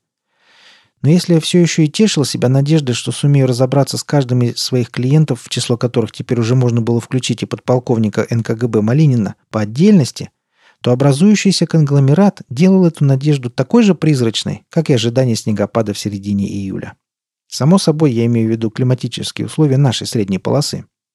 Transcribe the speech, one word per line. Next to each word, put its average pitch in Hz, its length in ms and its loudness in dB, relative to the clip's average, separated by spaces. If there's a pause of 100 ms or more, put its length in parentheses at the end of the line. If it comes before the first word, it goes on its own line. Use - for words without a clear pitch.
(1040)
Но 135 80 2
если 170 240 2
я 156 60 4
всё - 180 0
ещё 170 240 2
и 151 60 2
тешил 165 360 0
себя 120 240 -2
надеждой, 139 440 2
что 120 180 -6
сумею 139 360 2
разобраться 127 520 0
с - 60 -10
каждым 123 380 0
из 117 160 -2
своих 123 320 -4
клиентов, 135 520 0
в - 60 -20
число 123 280 -4
которых 117 360 -2
теперь 123 260 -6
уже 117 160 0
можно 120 260 2
было 117 200 0
включить 123 420 -4
и 101 40 -4
подполковника 113 840 -2
Н 113 120 -2
К 117 120 -4
Г 117 140 -4
Б 110 140 0
Малинина, 120 520 2 (160)
по 107 120 -4
отдельности, 139 680 0 (520)
то 123 100 2
образующийся 160 720 2
конгломерат 147 840 2
делал 185 380 2
эту 160 180 -2
надежду 135 460 0
такой 233 320 2
же 196 120 4
призрачной, 120 760 -2
как 160 180 -2
и 147 60 4
ожидание 117 420 0
снегопада 107 580 -2
в - 40 -14
середине 101 480 -4
июля. 98 500 -10 (520)
Само 170 300 2
собой, 151 340 0
я 117 140 0
имею 117 220 0
в - 40 -2
виду 110 180 -2
климатические 127 800 -4
условия 143 280 0
нашей 131 300 0
средней 98 320 -2
полосы. 117 480 -4 (280)